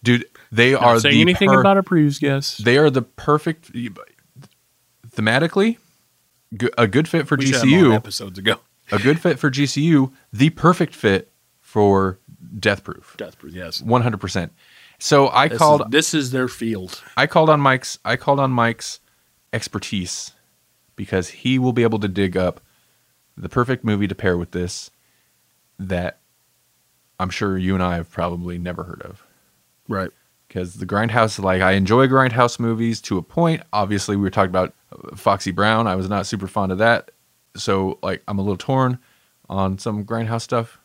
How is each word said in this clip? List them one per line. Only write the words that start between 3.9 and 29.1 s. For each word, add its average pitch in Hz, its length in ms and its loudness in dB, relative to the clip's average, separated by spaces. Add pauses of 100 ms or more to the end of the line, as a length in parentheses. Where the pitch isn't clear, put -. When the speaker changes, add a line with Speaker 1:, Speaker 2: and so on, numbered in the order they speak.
Speaker 1:
thematically, 160 720 0 (800)
g-, 117 200 -2
a 117 100 4
good 131 220 0
fit 156 180 -2
for 147 100 0
Speaker 2:
We 135 100 -2
should 135 100 2
have 123 80 0
Speaker 1:
G 131 60 6
C 147 60 8
U. 190 80 8
Speaker 2:
them 127 80 8
on 110 40 4
episodes 98 420 -8
ago. 101 220 -2 (320)
Speaker 1:
A 104 60 0
good 135 200 2
fit 165 200 -2
for 147 120 0
G 139 160 -2
C 139 180 -4
U, 139 280 2 (200)
the 131 180 2
perfect 170 440 0
fit - 380 0 (280)
for 98 580 2 (400)
Death 101 260 -2
Proof. - 320 -16
Speaker 2:
Death - 220 -16
Proof, 76 160 -20
yes. 87 260 -12
Speaker 1:
One 117 220 0
hundred 110 180 -4
percent. 92 320 -6 (460)
So 139 300 2
I 143 200 2
Speaker 2:
This 123 60 -6
is, 113 40 -8
Speaker 1:
called 147 320 4
Speaker 2:
this 156 240 0
is 135 160 -2
their 127 180 -2
field. 107 540 -8 (140)
Speaker 1:
I 139 100 2
called 160 240 2
on 151 100 4
Mike's, 131 440 0
I 120 120 -2
called 139 220 0
on 135 140 0
Mike's 117 480 -2 (520)
expertise, - 800 -8 (640)
because 95 320 -4
he 131 300 -2
will 127 140 0
be 120 100 2
able 113 180 0
to 104 80 -2
dig 92 280 -2
up 90 240 -2 (760)
the 92 120 -12
perfect 127 360 -2
movie 104 240 0
to 95 60 -6
pair 92 220 0
with 87 140 -6
this 90 400 -8 (880)
that 90 400 -6 (1000)
I'm 92 120 -4
sure 98 260 -2
you 92 180 0
and 92 80 0
I 90 140 0
have 82 140 -8
probably 87 480 -6
never 87 260 -10
heard 87 180 -16
of. - 220 -20 (640)